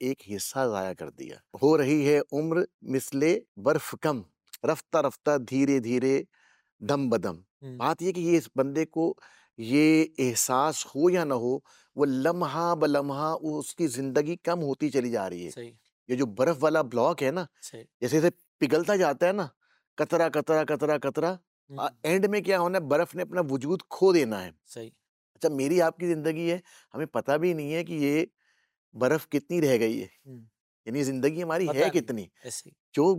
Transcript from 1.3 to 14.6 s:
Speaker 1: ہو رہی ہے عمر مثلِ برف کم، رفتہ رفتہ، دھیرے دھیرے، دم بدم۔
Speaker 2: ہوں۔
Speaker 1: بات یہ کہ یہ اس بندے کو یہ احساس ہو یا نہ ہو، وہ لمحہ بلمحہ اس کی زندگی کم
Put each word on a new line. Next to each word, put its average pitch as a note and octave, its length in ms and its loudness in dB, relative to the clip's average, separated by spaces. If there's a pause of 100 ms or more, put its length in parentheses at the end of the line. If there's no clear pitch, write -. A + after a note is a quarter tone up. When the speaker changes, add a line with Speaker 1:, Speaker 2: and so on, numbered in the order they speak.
Speaker 1:
ہو D3+ 160 6
رہی D3 360 2
ہے C#3+ 60 4 (120)
عمر D#3+ 240 -2 (260)
مثلِ C3+ 560 0 (180)
برف C3+ 440 0
کم، C#3 220 -2 (500)
رفتہ - 260 -2
رفتہ، C#3+ 320 0 (200)
دھیرے C3+ 280 2
دھیرے، B2 440 0 (580)
دم C#3 280 -2
بدم۔ G2+ 280 0
Speaker 2:
ہوں۔ B2+ 400 -20
Speaker 1:
بات C#3+ 260 -2
یہ F3+ 100 -2
کہ F3 80 -8
یہ E3+ 180 4
اس - 180 -2
بندے C#3 280 0
کو D#3+ 300 -2 (440)
یہ D3+ 460 4 (140)
احساس C3 680 0
ہو D#3+ 240 2
یا F3 140 2
نہ C#3 100 -2
ہو، B2 240 -2 (380)
وہ D3 100 2
لمحہ D#3+ 680 0
بلمحہ D3 640 0
اس D3+ 340 -6
کی E3+ 120 0
زندگی C3+ 500 -2
کم E3+ 260 -4